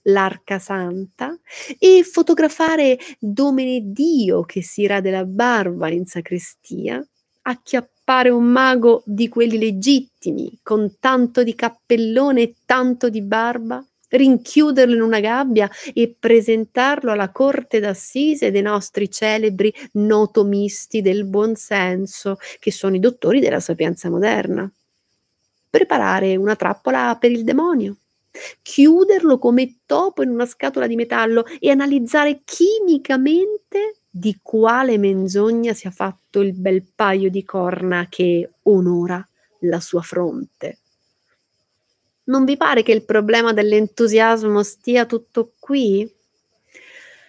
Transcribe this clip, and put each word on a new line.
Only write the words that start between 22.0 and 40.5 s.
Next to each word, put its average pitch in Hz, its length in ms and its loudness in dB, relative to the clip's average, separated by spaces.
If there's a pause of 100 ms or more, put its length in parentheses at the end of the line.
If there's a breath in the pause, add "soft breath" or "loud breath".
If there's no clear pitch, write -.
che - 120 -4
sono 190 240 -2
i 185 60 -2
dottori 240 400 2
della - 180 0
sapienza 170 500 -4
moderna. 196 640 -2 (960)
Preparare 196 680 0
una 202 180 -2
trappola 240 640 -2
per 240 100 2
il 233 140 -4
demonio, 247 540 -2 (640 loud breath)
chiuderlo 330 760 4
come 247 480 0
topo 311 380 -2
in 262 60 -2
una 240 160 -2
scatola 262 420 -4
di 233 80 -4
metallo 233 500 0 (140)
e - 100 2
analizzare 285 760 0
chimicamente 381 1500 0 (120)
di 190 320 -6
quale 233 560 0
menzogna 202 760 0
sia 190 180 -12
fatto 190 480 -6
il 196 140 0
bel 185 300 -2 (120)
paio 196 340 0
di 190 140 -4
corna 180 640 -4
che 175 400 0 (140)
onora 180 600 0 (360)
la 170 220 -2
sua 175 200 -4
fronte. - 800 -8 (1400)